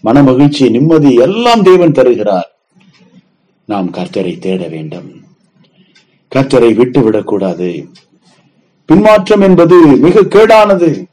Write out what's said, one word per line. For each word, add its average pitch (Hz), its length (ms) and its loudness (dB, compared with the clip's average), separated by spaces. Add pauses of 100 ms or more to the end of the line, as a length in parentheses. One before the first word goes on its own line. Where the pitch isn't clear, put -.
மன 135 220 0
மகிழ்ச்சி, 135 460 0
நிம்மதி 143 440 0
எல்லாம் 214 500 0
தேவன் 180 280 4
தருகிறார். 107 600 -2 (1120)
நாம் 95 260 -6
கர்த்தரை 90 480 -8
தேட 92 280 -8
வேண்டும். 78 440 -16 (1200)
கர்த்தரை 123 400 0
விட்டு 123 280 0
விடக்கூடாது. 95 840 -6 (960)
பின்மாற்றம் 208 560 0
என்பது 170 560 4
மிக 180 240 2
கேடானது. 196 920 0